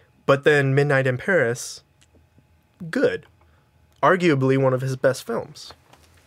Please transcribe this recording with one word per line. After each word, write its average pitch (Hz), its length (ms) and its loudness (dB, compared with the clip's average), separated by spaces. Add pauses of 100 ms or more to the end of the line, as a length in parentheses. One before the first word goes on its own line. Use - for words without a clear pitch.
(260)
but 139 180 2
then 143 300 4
Midnight 139 320 2
in 127 100 0
Paris, 123 640 -2 (1080)
good. 170 340 -2 (760)
Arguably 143 560 2
one 131 160 2
of 127 80 -4
his 131 120 -6
best 131 320 -2
films. - 460 -12 (540)